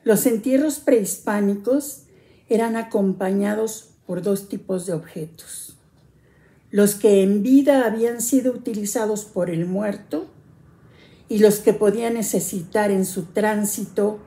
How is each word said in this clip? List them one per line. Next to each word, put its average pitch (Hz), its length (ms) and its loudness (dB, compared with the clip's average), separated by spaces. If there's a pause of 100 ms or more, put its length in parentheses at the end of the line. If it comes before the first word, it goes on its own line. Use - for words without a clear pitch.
Los 208 200 4
entierros 269 540 2
prehispánicos 208 1200 0 (440)
eran 226 300 0
acompañados 202 1120 -2 (160)
por 180 160 -8
dos 196 260 -2
tipos 185 380 -8
de 185 80 -6
objetos: - 840 -12 (920)
los 202 240 4
que 202 280 4
en 202 200 2
vida 269 420 6
habían 226 360 -2
sido 254 320 0
utilizados 214 720 -4
por 175 240 -4
el 165 160 -2
muerto 208 600 -6 (1000)
y 214 120 -2
los 208 200 6
que 214 140 2
podía 214 360 0
necesitar 208 800 -2
en 190 160 0
su 190 200 -8
tránsito 208 1000 -2